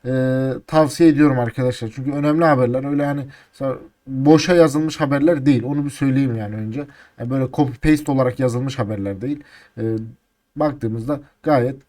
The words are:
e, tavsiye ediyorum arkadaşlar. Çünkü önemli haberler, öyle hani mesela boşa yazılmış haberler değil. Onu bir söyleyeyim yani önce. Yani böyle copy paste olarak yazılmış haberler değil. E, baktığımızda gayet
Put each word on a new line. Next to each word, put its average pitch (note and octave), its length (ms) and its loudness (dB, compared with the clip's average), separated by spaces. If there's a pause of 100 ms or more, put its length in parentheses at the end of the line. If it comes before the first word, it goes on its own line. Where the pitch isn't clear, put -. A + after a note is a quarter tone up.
e, B2+ 60 -4 (560)
tavsiye D#3 420 4
ediyorum C#3+ 300 4
arkadaşlar. A#2+ 560 -2
Çünkü C3+ 160 -6
önemli D3+ 340 0
haberler, C3 440 2
öyle C#3+ 160 -2
hani C#3+ 200 -4 (280)
mesela C3+ 240 -6 (300)
boşa D3+ 480 4
yazılmış D#3 440 2
haberler C#3+ 460 2
değil. B2+ 180 4
Onu C#3+ 220 -2
bir C#3 40 -4
söyleyeyim C3+ 460 0
yani G#2 200 -6
önce. A2 300 -8 (340)
Yani A#2+ 100 -8
böyle C3 240 -2
copy C#3+ 360 -2
paste D3+ 220 0
olarak C3 280 0
yazılmış C3 400 -4
haberler G2+ 420 -6
değil. C#3+ 220 -8 (340)
E, A2+ 60 -6 (720)
baktığımızda C3+ 640 -4 (240)
gayet C3+ 320 0 (140)